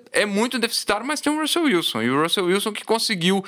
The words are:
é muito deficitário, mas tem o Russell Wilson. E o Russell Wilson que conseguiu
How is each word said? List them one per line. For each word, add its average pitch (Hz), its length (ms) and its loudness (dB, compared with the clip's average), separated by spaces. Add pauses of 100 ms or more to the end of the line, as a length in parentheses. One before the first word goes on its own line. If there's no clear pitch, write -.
(120)
é 202 140 2
muito 233 320 -2
deficitário, 220 480 -2
mas 294 160 -4
tem 294 100 0
o 311 80 -2
Russell 320 220 0
Wilson. 170 400 0
E 117 80 0
o 143 120 2
Russell 175 220 0
Wilson 202 300 0
que - 100 -10
conseguiu 196 640 0